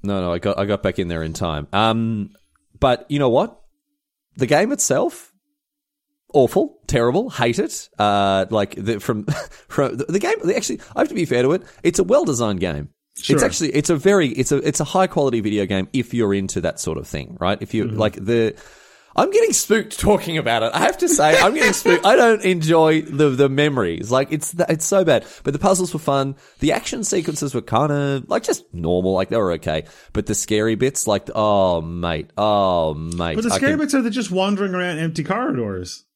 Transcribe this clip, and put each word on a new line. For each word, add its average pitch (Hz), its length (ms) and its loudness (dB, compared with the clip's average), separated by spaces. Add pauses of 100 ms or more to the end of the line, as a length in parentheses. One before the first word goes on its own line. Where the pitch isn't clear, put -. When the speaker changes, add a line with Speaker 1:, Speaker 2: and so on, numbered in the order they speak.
Speaker 1:
No, 98 180 -2
no, 87 120 -2
I 87 60 -2
got, 98 200 -2
I 101 60 0
got 101 180 -2
back 95 160 -2
in 90 100 -4
there 82 140 -4
in 80 100 -6
time. 78 400 -4
Um, 113 580 0 (500)
but 127 280 0
you 143 100 -2
know 139 100 2
what? 151 320 0 (760)
The 127 100 0
game 170 260 2
itself, - 600 -2 (1000)
awful, 170 540 2
terrible, 135 440 2
hate 120 280 0
it. - 300 -6 (100)
Uh, 98 520 2
like, 104 260 0
the, 101 240 -4
from, 107 240 -4
<laughs> - 440 -8
from 135 280 -2
the, 131 80 -4
the 180 140 -2
game, 370 180 0 (180)
actually, - 260 -4 (140)
I - 60 -2
have 302 80 0
to - 60 -10
be 185 100 -2
fair 123 180 0
to 131 100 2
it. 180 100 -2 (200)
It's 170 160 2
a 190 60 2
well-designed 135 560 0
game. 73 300 -4 (260)
Speaker 2:
Sure. - 180 0
Speaker 1:
It's 143 80 4
actually, 170 280 0
it's 151 200 0
a 165 60 2
very, 185 320 4
it's 127 240 -2
a, 143 60 2
it's 147 220 -2
a 151 40 0
high-quality 143 560 0
video 104 260 0
game 95 260 0
if 123 220 -2
you're 110 200 2
into 95 260 -2
that 82 180 -4
sort 82 200 -4
of - 100 -12
thing, - 320 -10
right? 95 200 -2
If - 140 -10
you, 110 120 0
Speaker 2:
Mm-hmm. 107 120 -6
Speaker 1:
like, 107 160 0
the, 113 400 0 (600)
I'm 349 160 2
getting 440 200 4
spooked - 460 0
talking 165 400 0
about 113 240 0
it. 113 100 0
I 151 80 -2
have - 180 0
to 359 100 0
say, - 280 4
I'm 220 160 6
getting 392 200 2
spooked. - 340 2
I 220 80 6
don't 226 300 4
enjoy 160 580 4
the, 147 280 2
the 135 180 4
memories. 127 640 0
Like, 135 180 2
it's 151 220 -6
th-, 170 160 -2
it's 156 160 -2
so 190 200 2
bad. 139 200 2 (180)
But 143 120 -2
the 147 40 -4
puzzles 180 340 0
were 151 60 -6
fun. 139 380 -2 (240)
The 196 100 0
action - 320 -4
sequences 156 500 -4
were 117 100 -4
kinda, 143 680 -2
like, - 160 -2
just - 280 -6
normal. 90 420 0
Like, 92 160 -2
they 107 60 0
were 98 180 0
okay. 80 320 -4 (260)
But 107 140 -4
the 107 100 -2
scary 110 400 0
bits, 131 320 -2
like, 101 260 -2
oh, 98 460 2
mate. 82 580 -6
Oh, 95 560 2
mate. 85 400 -6
Speaker 2:
But 220 100 -2
the 233 100 0
Speaker 1:
I - 20 0
Speaker 2:
scary 269 160 0
Speaker 1:
can 302 80 -2
Speaker 2:
bits 285 140 -2
are 262 80 2
the 226 80 -2
just 208 200 -6
wandering 190 440 -2
around 180 260 -4
empty 160 240 -4
corridors. 113 800 -4 (120)